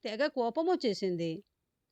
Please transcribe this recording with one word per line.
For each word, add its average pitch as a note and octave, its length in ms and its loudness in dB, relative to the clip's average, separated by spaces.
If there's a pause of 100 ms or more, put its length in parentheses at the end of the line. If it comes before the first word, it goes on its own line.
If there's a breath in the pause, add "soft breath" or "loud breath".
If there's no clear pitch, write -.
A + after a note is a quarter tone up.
తెగ A3+ 240 0
కోపం C4 380 0
వచ్చేసింది. F#3+ 800 0 (480)